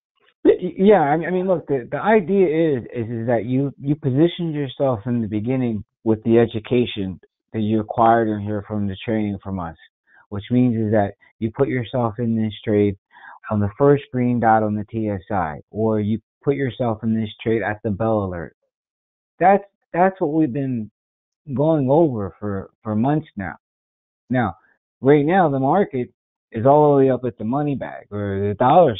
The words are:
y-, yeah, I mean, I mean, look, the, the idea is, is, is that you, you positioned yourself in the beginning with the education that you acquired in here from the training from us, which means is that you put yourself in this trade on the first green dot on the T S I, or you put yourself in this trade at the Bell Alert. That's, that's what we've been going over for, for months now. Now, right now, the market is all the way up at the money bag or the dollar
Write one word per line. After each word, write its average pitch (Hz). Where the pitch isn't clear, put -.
y-, -
yeah, 196
I 143
mean, 165
I -
mean, 185
look, 180
the, 123
the 143
idea 190
is, 151
is, 117
is 113
that 113
you, 131
you 139
positioned 156
yourself 135
in 120
the 107
beginning 113
with 110
the 113
education 110
that 113
you 110
acquired 113
in 107
here 101
from 104
the 95
training 107
from 95
us, 82
which 101
means 123
is 110
that 104
you 110
put 135
yourself 120
in 117
this 110
trade 104
on 107
the 101
first 143
green 123
dot 110
on 104
the 104
T 110
S 101
I, 82
or 110
you 104
put 143
yourself 123
in 113
this 110
trade 113
at 104
the 113
Bell 107
Alert. 85
That's, 196
that's 190
what 151
we've 156
been 127
going 147
over 131
for, 98
for 107
months 143
now. 92
Now, 120
right 143
now, 170
the 135
market 135
is 113
all 147
the 135
way 135
up 127
at 120
the 107
money 143
bag 76
or 101
the 104
dollar 131